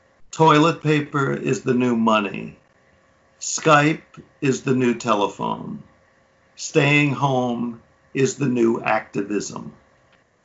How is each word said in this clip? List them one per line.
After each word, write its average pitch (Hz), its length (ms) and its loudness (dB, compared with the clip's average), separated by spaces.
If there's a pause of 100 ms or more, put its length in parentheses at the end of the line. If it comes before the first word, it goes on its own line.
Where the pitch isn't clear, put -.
(320)
Toilet 156 500 4
paper 147 520 0
is 139 300 -2
the 131 100 0
new 123 240 2
money. 110 600 0 (840)
Skype 156 600 2 (380)
is 131 220 0
the 135 120 0
new 123 200 0
telephone. 101 920 -4 (720)
Staying 147 560 2
home 120 680 -2 (320)
is 131 240 0
the 139 100 -2
new 117 340 0
activism. 104 920 -6 (720)